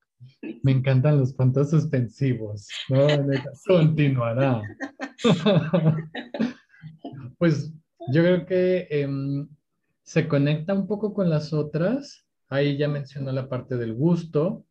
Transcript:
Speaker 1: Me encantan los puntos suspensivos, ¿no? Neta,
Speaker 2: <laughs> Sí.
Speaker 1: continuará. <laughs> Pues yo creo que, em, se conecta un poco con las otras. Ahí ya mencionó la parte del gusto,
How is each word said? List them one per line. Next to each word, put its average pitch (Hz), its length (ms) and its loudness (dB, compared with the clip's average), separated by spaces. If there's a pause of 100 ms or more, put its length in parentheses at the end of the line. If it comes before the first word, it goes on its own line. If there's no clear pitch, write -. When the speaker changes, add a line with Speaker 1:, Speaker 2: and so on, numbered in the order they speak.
(640)
Speaker 1:
Me 135 80 4
encantan 131 480 2
los 135 140 0
puntos 131 360 2
suspensivos, 123 1160 -2
¿no? 143 360 4
Neta, 139 300 -2
Speaker 2:
<laughs> - 0 -
Sí. - 120 -20
Speaker 1:
continuará. 135 1000 2 (540)
<laughs> 180 1120 2 (1080)
Pues 165 360 0 (320)
yo 143 160 2
creo 175 240 4
que, 180 440 0
em, 139 580 -4 (640)
se - 180 0
conecta 151 460 0
un 196 140 -2
poco 208 260 -4
con 190 160 0
las 156 240 -2
otras. 165 720 -4 (220)
Ahí 143 300 0
ya 147 100 0
mencionó 143 440 -6
la 131 160 -4
parte 123 300 -6
del 113 160 -4
gusto, 151 760 0